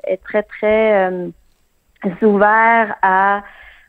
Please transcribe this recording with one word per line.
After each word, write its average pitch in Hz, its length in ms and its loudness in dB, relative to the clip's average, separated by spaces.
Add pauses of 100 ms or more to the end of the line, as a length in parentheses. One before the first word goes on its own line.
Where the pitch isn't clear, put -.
est - 180 -6
très, 208 200 -4
très, 214 680 0
euh, 180 180 -8 (920)
ouvert 220 800 2
à 196 420 0 (460)